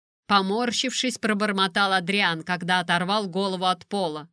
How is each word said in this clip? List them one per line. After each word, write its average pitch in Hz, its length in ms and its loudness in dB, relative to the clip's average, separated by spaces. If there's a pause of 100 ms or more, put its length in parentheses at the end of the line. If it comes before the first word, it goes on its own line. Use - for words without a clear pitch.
(260)
поморщившись, 226 920 0
пробормотал 202 760 0
Адриан, 185 500 0
когда 180 380 0
оторвал 180 480 0
голову 185 380 -2
от 180 200 0
пола. 156 460 -4